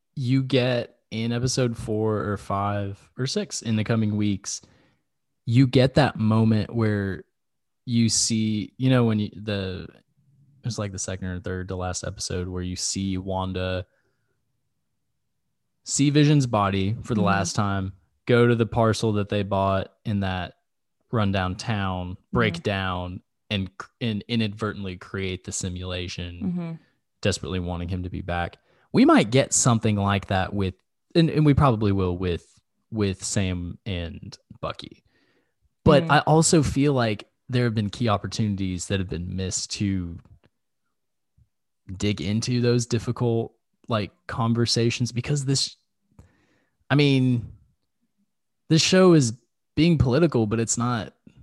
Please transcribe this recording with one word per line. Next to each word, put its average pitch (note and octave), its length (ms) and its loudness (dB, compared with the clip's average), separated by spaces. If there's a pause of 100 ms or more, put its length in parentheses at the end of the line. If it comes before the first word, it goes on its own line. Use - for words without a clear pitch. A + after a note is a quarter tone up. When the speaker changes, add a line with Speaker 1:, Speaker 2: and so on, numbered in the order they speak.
(140)
Speaker 1:
you C3+ 280 0
get B2+ 560 0 (120)
in A2+ 220 -4
episode B2 440 0
four G#2+ 500 -2
or G2+ 120 -4
five G2+ 800 -4
or B2+ 80 -4
six - 340 -6
in A2+ 160 -2
the G#2+ 80 0
coming A2 320 0
weeks, G#2 460 -4 (840)
you B2+ 220 4
get B2+ 300 4
that C#3 220 4
moment A2 560 2
where G#2 500 -2 (600)
you A#2 240 2
see, A2 720 -2
you C3 100 0
know, B2+ 160 4
when A2 140 2
you, G#2 180 -2
the, F#2+ 500 -6 (800)
it's A2+ 140 -6
like G2+ 140 -6
the F#2+ 60 -10
second F#2+ 300 -8
or F2+ 120 -6
third F#2 280 -8
to F#2+ 80 -8
last F2+ 280 -6
episode F2+ 440 -6
where F2+ 140 -6
you F2+ 140 -6
see G2 420 -4
Wanda F#2 640 -4 (2000)
see C#3+ 260 0
Vision's D3 360 4
body G2+ 560 0
for - 120 -6
the G#2+ 60 0
Speaker 2:
Mm-hmm. G#2 60 2
Speaker 1:
last G2 280 0
time, G2 380 -2 (340)
go A#2+ 200 6
to A#2+ 80 4
the A2+ 120 2
parcel A2+ 480 0
that G2+ 140 -2
they G#2 140 -2
bought G2 500 -2 (120)
in G#2 160 -2
that F#2 340 -6 (560)
rundown G2 460 0
town, F#2+ 600 -4 (160)
break A2 220 2
Speaker 2:
Mm-hmm. E2+ 80 -10
Speaker 1:
down, F#2 580 -4 (300)
and, F#2+ 200 -4 (300)
and A2 280 -4
inadvertently G#2 680 -4
create F#2 480 -6
the G2 80 -10
simulation, F2+ 920 -8
Speaker 2:
Mm-hmm. F3 300 -6 (480)
Speaker 1:
desperately F#2 400 -2
wanting F2 280 -6
him F2+ 160 -6
to F2+ 60 -10
be E2+ 120 -8
back. F2 360 -6 (340)
We A3+ 120 4
might G3+ 260 6
get C3 220 2
something A2+ 440 2
like G2 320 0
that F#2 260 -2
with, G2 200 -2 (400)
and, E3 160 4
and D3+ 140 2
we D3 100 8
probably A2+ 380 4
will F#2 240 0
with, F2+ 300 -4 (440)
with G2+ 340 -2
Sam F2+ 600 -4
and F2+ 520 -10 (240)
Bucky. - 420 -12 (840)
But D3 200 6
Speaker 2:
Mm-hmm. D3 80 0
Speaker 1:
I C#3+ 80 8
also D#3+ 420 6
feel C#3 320 0
like A2+ 340 -2 (200)
there B2 160 0
have A#2 100 0
been G#2 160 -2
key A#2 180 -2
opportunities G2 800 -2
that G2 140 0
have F2+ 100 -4
been F2 260 -6
missed F#2 360 -6
to F#2 460 -4 (1800)
dig G2+ 240 -2
into A2+ 400 -2
those A#2+ 260 2
difficult, A#2 640 -2 (360)
like, A#2 240 -2 (160)
conversations, A#2 840 0
because C3+ 320 -4
this, C3+ 320 -2 (1120)
I - 60 2
mean, C3 580 2 (1200)
this D#3+ 100 6
show F#3 320 6
is C3 220 6 (400)
being D#3+ 240 4
political, B2+ 480 4
but A2+ 140 0
it's - 180 -2
not, A#2 340 -4 (300)